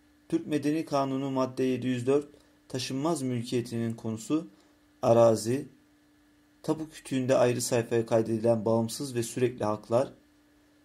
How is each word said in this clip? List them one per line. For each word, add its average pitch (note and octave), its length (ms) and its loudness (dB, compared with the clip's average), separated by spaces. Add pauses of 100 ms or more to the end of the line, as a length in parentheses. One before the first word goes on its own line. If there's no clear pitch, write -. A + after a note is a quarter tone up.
(280)
Türk E3 180 -2
Medeni D3+ 380 -2
Kanunu C3+ 460 -2
madde C3 340 0
yedi B2+ 220 -2
yüz B2 200 -2
dört, C#3+ 220 2 (400)
taşınmaz C#3 540 -4
mülkiyetinin A#2+ 720 -4
konusu A2+ 540 -4 (540)
arazi, A#2 680 4 (920)
tapu D#3 280 -4
kütüğünde C3 460 0
ayrı B2 240 4
sayfaya A#2 460 0
kaydedilen A2+ 580 2
bağımsız A2+ 500 0
ve A#2+ 80 -2
sürekli A#2+ 420 -2
haklar, A2 480 0 (720)